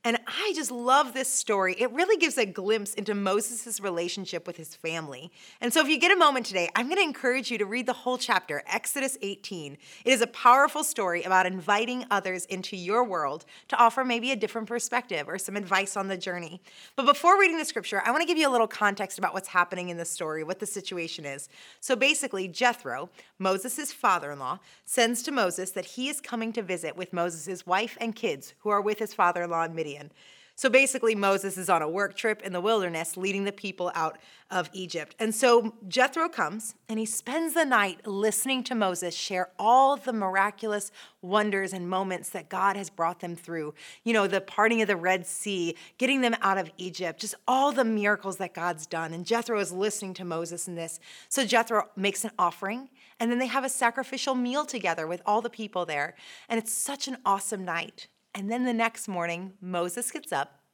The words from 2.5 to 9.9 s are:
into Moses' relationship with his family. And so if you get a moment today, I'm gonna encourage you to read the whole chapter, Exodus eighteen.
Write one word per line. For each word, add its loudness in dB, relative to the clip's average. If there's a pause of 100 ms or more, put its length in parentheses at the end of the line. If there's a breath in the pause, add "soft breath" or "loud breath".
into -4
Moses' -2
relationship -4
with -10
his -16
family. -8 (280 loud breath)
And 0
so 6
if 2
you 2
get 6
a 8
moment 4
today, -2
I'm 0
gonna 0
encourage 0
you -4
to 0
read -4
the -2
whole -2
chapter, 0
Exodus -4
eighteen. -10 (280 loud breath)